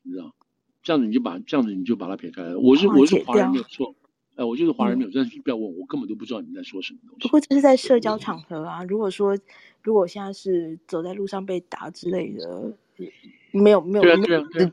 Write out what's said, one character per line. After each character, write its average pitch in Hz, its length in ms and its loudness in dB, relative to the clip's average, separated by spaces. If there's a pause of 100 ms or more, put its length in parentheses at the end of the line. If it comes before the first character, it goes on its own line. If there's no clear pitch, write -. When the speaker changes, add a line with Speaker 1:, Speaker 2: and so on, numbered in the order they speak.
Speaker 1:
你 87 80 -16
知 90 80 -10
道。 82 160 -16 (480)
这 165 100 -2
样 151 80 2
子 117 60 0
你 107 60 -4
就 123 80 2
把， 117 180 -6
这 - 180 -6
样 131 80 2
子 107 80 -6
你 92 120 -6
就 117 100 0
把 95 140 -10
它 95 80 -8
撇 85 160 -14
开 95 100 -14
了。 87 160 -8
我 131 160 6
是， 180 140 2
Speaker 2:
化 - 60 0
解 147 40 8
掉。 - 20 8
Speaker 1:
我 143 60 8
是 160 180 2
华 123 120 -2
人 - 160 2
没 135 60 0
有 120 40 -6
错， 120 320 -10
Speaker 2:
嗯。 - 0 - (400)
Speaker 1:
哎， 127 100 -8
我 117 120 -4
就 320 100 0
是 320 60 2
华 - 160 0
人 123 100 0
没 127 60 -2
有， 98 60 -12
Speaker 2:
嗯。 - 40 -18
Speaker 1:
但 131 100 0
是 120 160 -12
不 139 100 -4
要 120 60 -2
问 110 80 -6
我， 98 60 -8 (120)
我 - 40 -14
根 151 140 -8
本 107 80 -10
都 107 80 -8
不 107 80 -14
知 120 100 -10
道 107 60 -10
你 80 120 -16
在 90 120 -14
说 92 180 -12
什 - 100 -12
么 - 140 -20
东 - 60 -20
西。 - 80 -20
Speaker 2:
不 - 80 -4
过 302 120 6
这 269 140 -2
是 277 60 4
在 269 160 6
社 254 240 2
交 214 180 -4
场 170 240 -10
合 156 220 -10
啊， 170 180 -10
如 185 160 -4
果 214 100 -2
说， 202 300 0 (460)
如 220 80 -2
果 208 100 6
我 175 60 2
现 202 160 -12
在 196 80 -10
是 170 440 -4 (120)
走 170 120 -4
在 175 140 -8
路 202 100 -6
上 196 220 -8
被 185 140 -4
打 - 300 -14
之 175 200 -8
类 170 220 -4
的， 107 440 -10 (760)
没 202 180 8
有， 202 100 8
没 185 180 -2
有， 202 40 6
Speaker 1:
对 175 100 10
啊， 170 40 8
对 175 200 2
啊， 151 160 -2
对 165 120 2
啊。 170 80 -2